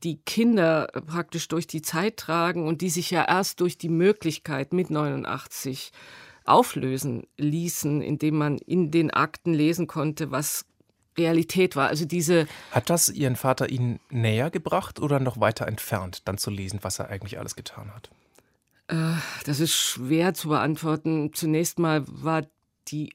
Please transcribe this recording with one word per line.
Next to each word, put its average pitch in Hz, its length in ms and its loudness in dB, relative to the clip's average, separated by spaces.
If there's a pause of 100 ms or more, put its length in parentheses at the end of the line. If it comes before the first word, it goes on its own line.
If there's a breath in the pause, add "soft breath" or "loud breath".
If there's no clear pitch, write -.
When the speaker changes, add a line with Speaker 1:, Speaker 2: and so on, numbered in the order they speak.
Speaker 1:
die 165 200 -4
Kinder 185 640 4 (180)
praktisch 165 420 -6
durch 165 180 -2
die 160 160 -6
Zeit 185 340 -2
tragen 170 500 0
und 160 140 0
die 185 80 0
sich 170 220 -2
ja 170 160 2
erst - 340 0
durch 180 160 0
die 170 140 -4
Möglichkeit 165 800 0
mit 180 160 2
neunundachtzig 139 1040 -4 (520 loud breath)
auflösen 131 920 2
ließen, 151 640 0
indem 151 340 0
man 147 220 2
in 170 320 0
den 165 200 4
Akten 156 440 0
lesen 160 320 2
konnte, 151 460 -4
was 143 340 -4 (500)
Realität 165 600 2
war. 135 120 4
Also 156 180 0
diese 165 420 2 (240 loud breath)
Speaker 2:
Hat - 180 0
das 170 180 4
Ihren 127 280 0
Vater 131 340 0
Ihnen 123 300 -2 (100)
näher 117 400 2
gebracht - 500 -2
oder 143 200 2
noch 127 180 -2
weiter 107 300 2
entfernt, 95 580 -6
dann 98 120 -4
zu - 120 -4
lesen, 98 320 -6
was - 160 -6
er - 100 -8
eigentlich 98 300 -10
alles - 160 -10
getan 104 400 -14
hat? - 160 -20 (800 soft breath)
Speaker 1:
Äh, 165 320 0 (240 loud breath)
das 143 160 -2
ist 160 140 2
schwer 160 600 0
zu - 140 -8
beantworten. 151 840 0
Zunächst 160 460 0
mal 160 300 2
war 160 340 -2 (460)
die 151 260 -6